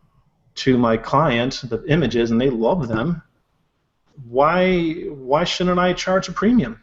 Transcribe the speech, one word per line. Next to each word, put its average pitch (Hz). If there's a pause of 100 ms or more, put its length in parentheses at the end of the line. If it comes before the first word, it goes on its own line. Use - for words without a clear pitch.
(560)
to 127
my 117
client 131
the 113
images, 120
and 113
they 135
love 123
them, 127 (1040)
why, 170
why 143
shouldn't 180
I 180
charge 185
a -
premium? 190